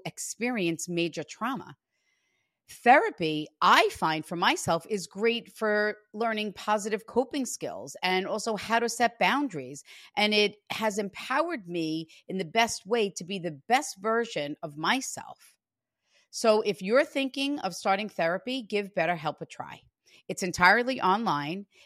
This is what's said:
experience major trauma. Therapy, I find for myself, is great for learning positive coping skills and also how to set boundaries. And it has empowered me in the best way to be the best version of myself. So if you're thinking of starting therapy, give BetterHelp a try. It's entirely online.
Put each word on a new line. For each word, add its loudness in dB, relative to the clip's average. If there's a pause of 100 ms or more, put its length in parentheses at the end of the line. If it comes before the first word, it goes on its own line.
experience -4
major -2
trauma. -8 (920)
Therapy, 4 (160)
I 6
find -2
for -8
myself, 0
is -4
great -2
for 0 (160)
learning -4
positive -4
coping -2
skills -10
and 0
also -4
how 0
to 0
set 0
boundaries. -2 (320)
And 2
it 4 (160)
has -2
empowered -2
me -2 (220)
in -4
the -2
best 0
way 0
to -12
be -6
the -6
best 0
version -2
of -10
myself. -4 (760)
So 4
if -2
you're 4
thinking -4
of -4
starting 0
therapy, -2
give -4
BetterHelp -2
a -10
try. -14 (480)
It's -6
entirely 4
online. 0 (200)